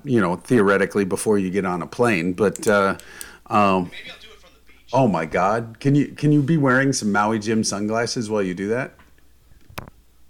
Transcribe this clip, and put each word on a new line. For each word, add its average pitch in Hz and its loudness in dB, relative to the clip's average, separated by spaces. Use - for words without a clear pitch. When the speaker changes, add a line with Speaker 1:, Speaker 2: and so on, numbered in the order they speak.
Speaker 1:
you 120 0
know, 90 0
theoretically 98 2
before 101 0
you 92 0
get 92 -2
on 90 -4
a 76 -8
plane, 92 0
but, 95 -2
uh, 98 2
um, 98 2
Speaker 2:
Maybe - -14
I'll - -20
do - -20
it - -20
from - -20
the - -20
beach. - -20
Speaker 1:
Oh 127 4
my 82 0
God! 104 -2
Can 139 2
you, 143 2
can 147 0
you 147 4
be 160 0
wearing 135 2
some 107 -2
Maui 107 2
Jim 110 0
sunglasses 110 -4
while 107 0
you 92 -2
do 95 -4
that? 123 -4